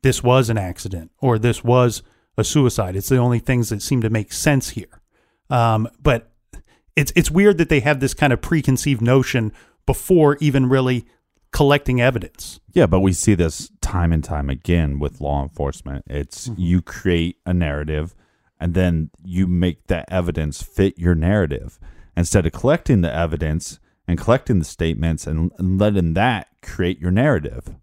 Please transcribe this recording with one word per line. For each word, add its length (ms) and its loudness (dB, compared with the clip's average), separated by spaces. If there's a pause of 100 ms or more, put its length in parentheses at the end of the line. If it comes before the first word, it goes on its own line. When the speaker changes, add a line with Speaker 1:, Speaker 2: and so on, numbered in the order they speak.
Speaker 1:
this 220 0
was 260 4
an 80 0
accident 640 -10
or 180 0
this 260 -2
was 380 2 (380)
a 40 0
suicide. 520 0
It's 140 -6
the 80 4
only 220 2
things 300 -2
that 140 -6
seem 180 0
to 80 0
make 240 -4
sense 360 0
here. 320 -14 (500)
Um, 360 0 (140)
but 300 -2 (640)
it's, 200 0
it's 160 2
weird 280 4
that 100 0
they 120 2
have 180 0
this 160 -2
kind 180 2
of 80 -2
preconceived 600 0
notion 500 2 (340)
before 540 2
even 300 2
really 360 0 (460)
collecting 500 2
evidence. 580 -4 (140)
Speaker 2:
Yeah, 140 6
but 140 4
we 120 4
see 220 2
this 340 -2 (120)
time 300 0
and 120 0
time 260 -6
again 480 0
with 240 -6
law 220 -4
enforcement. 640 -8
It's 400 -10
Speaker 1:
Mm-hmm. 140 -8
Speaker 2:
you 200 2
create 640 -2
a 80 -2
narrative, 640 -2 (440)
and 140 -4
then 360 0 (140)
you 220 -2
make 420 -2
that 240 -4
evidence 520 -4
fit 340 0
your 180 2
narrative. 640 -2 (360)
Instead 300 2
of 80 0
collecting 480 2
the 120 -2
evidence 680 -4 (280)
and 120 -2
collecting 400 0
the 60 -2
statements 640 -4
and, 320 -2
and 200 0
letting 340 2
that 340 0 (160)
create 360 -4
your 120 -2
narrative. 720 -2